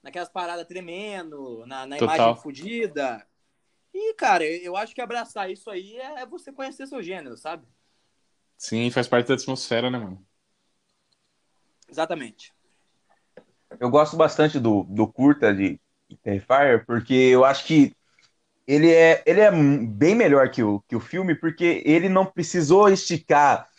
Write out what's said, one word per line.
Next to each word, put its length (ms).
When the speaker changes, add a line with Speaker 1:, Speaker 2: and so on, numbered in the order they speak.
Speaker 1:
Naquelas 260
paradas 380
tremendo, 1000
na, 200
na 100
Speaker 2:
Total. 200
Speaker 1:
imagem 260
fodida. 840
E, 220
cara, 300
eu, 180
eu 140
acho 180
que 60
abraçar 500
isso 180
aí 280
é, 260
é 40
você 260
conhecer 340
seu 160
gênero, 340
sabe? 300
Speaker 2:
Sim, 360
faz 160
parte 180
da 80
atmosfera, 560
né, 80
mano? 260
Speaker 1:
Exatamente. 640
Speaker 3:
Eu 100
gosto 260
bastante 440
do, 240
do 240
curta 440
de 280
Terrifier, 640
porque 260
eu 320
acho 200
que 280
ele 280
é, 340
ele 140
é 100
bem 640
melhor 340
que 140
o, 240
que 80
o 60
filme, 340
porque 500
ele 240
não 160
precisou 640
esticar. 800